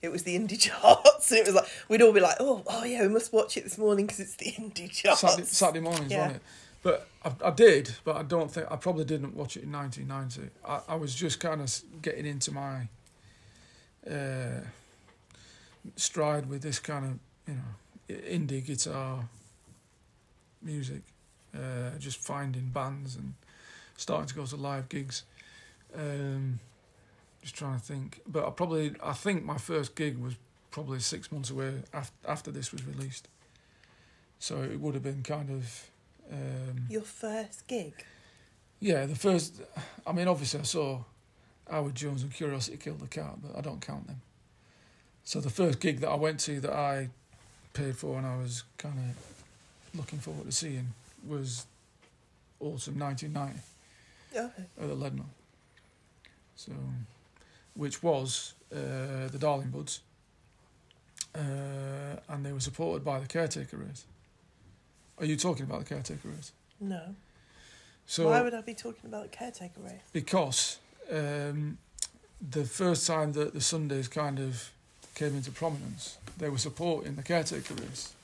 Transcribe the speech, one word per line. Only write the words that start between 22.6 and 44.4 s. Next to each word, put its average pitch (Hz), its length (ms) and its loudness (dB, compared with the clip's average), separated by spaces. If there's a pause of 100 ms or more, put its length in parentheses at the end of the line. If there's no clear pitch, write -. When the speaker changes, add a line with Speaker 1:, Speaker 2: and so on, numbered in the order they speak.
Speaker 2:
bands 135 480 -4
and 135 180 -8 (640)
starting 151 320 -2
to 131 60 -8
go 143 120 -6
to 127 100 -8
live 139 320 -4
gigs. 139 360 -6 (720)
Um, 139 640 -4 (800)
just - 140 -14
trying 135 220 -4
to 113 60 -8
think, 139 420 -8
but 147 200 -2
I - 40 -2
probably, 160 520 0
I 143 100 -4
think 190 320 -2
my 147 140 -4
first 147 380 -4
gig 147 220 -2
was 123 160 -4 (360)
probably 135 300 -6
six - 320 -4
months 135 180 -6
away 135 320 -6 (100)
af-, 143 200 -8 (140)
after - 260 -6
this 139 200 -8
was 131 140 -10
released. 135 400 -10 (1120)
So 147 240 -4
it 143 180 -4
would 147 140 -2
have 135 80 -4
been 135 200 -4
kind 147 280 -4
of, 127 400 -8 (420)
um, 131 560 -6
Speaker 1:
Your 214 140 -4
first 214 640 -8
gig? 185 260 -4 (880)
Speaker 2:
Yeah, 160 260 2
the 147 100 -2
first, 170 440 2 (460)
I - 60 -2
mean, 180 160 2
obviously 147 320 0
I - 20 -6
saw 139 400 -2 (680)
Howard 143 240 -2
Jones 139 280 -4
and 135 100 -6
Curiosity 139 440 -4
Killed 151 240 -10
the 135 60 -12
Cat, 151 360 -8
but 143 140 -12
I - 40 -8
don't 147 200 -8
count 143 260 -10
them. 135 140 -10 (1040)